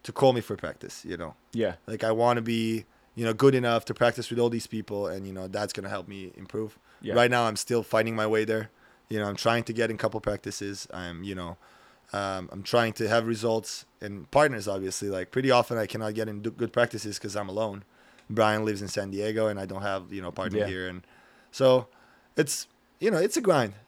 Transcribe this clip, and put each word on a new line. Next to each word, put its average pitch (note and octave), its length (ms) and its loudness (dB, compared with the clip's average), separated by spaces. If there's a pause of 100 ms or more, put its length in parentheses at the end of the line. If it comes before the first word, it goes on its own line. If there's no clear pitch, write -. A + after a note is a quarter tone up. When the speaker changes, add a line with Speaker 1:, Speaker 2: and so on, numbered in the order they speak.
Speaker 1:
to - 80 -10
call C3 220 6
me A#2+ 80 0
for G#2 140 -6
practice, - 500 -10
you F2 120 -6
know. E2 160 -10 (180)
Speaker 2:
Yeah. G#2 240 0 (120)
Speaker 1:
Like, G#2+ 160 -6
I A2 80 4
wanna A#2 300 4
be, A2+ 440 -2 (300)
you A#2 100 -4
know, A2+ 80 2
good C3+ 220 6
enough A#2 300 2
to - 80 -4
practice A#2 360 2
with A#2+ 100 -2
all A#2+ 100 4
these A#2 180 -4
people, G#2 400 -6
and, F#2+ 180 -6
you F#2+ 80 -10
know, F#2 140 -8
that's G2+ 240 -4
gonna G2 180 -8
help F#2+ 180 -8
me G2 280 -12
improve. G#2+ 420 -8 (240)
Speaker 2:
Yeah. G#2 120 -4
Speaker 1:
Right A#2+ 180 6
now, A#2+ 120 4
I'm A2 120 2
still A#2 280 0
finding A2+ 320 2
my G#2+ 120 2
way A2 160 4
there. A2 260 -2 (400)
You A2 100 -2
know, G#2 60 0
I'm G2+ 100 -2
trying A2+ 300 2
to A#2 80 -4
get A2+ 180 0
in A2 60 -6
couple A2 220 -2
practices. G2+ 760 -6
I'm, F2 300 -8
you G2 120 -8
know, F2 220 -8 (540)
um, G2 400 -4
I'm G2+ 120 -10
trying A#2 300 2
to A2+ 140 -4
have A2+ 200 2
results A2+ 580 -4 (160)
and G2+ 300 -12
partners, C3 360 2
obviously. G2 420 -4
Like, F#2 220 -4
pretty C3 200 2
often, A#2+ 260 4
I A2 80 0
cannot G#2+ 300 -6
get A2 120 -2
in G#2 140 -8
do-, A2 100 -4
good A#2 220 -4
practices A2 460 0
'cause G2+ 160 -8
I'm G2+ 140 -6
alone. G#2 340 -4 (460)
Brian G#2+ 360 4
lives G#2 160 -2
in G2+ 60 -6
San G2 240 -4
Diego, G#2+ 360 0
and G2+ 120 -2
I G2 60 -6
don't F#2+ 180 -8
have, G2 280 -4
you G2 100 -8
know, F2+ 80 -8
a - 20 -6
partner F#2 280 -2
Speaker 2:
Yeah. G#2 80 0
Speaker 1:
here. F#2 200 -6
And F2+ 180 -10 (460)
so B2+ 360 6 (480)
it's, - 320 0 (320)
you G#3 120 2
know, B3 60 4
it's - 200 2
a D#4+ 40 0
grind. D3 320 4 (140)